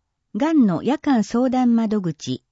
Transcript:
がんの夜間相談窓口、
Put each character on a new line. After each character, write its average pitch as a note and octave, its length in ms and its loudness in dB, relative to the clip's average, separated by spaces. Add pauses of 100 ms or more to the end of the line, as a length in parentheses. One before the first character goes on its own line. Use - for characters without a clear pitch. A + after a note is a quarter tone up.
(340)
が C#4 180 -2
ん C4+ 140 4
の E3 160 0
夜 C4+ 160 -2
間 B3+ 240 0
相 B3 260 -2
談 A#3+ 280 2
窓 G#3+ 260 0
口、 D#3 500 -6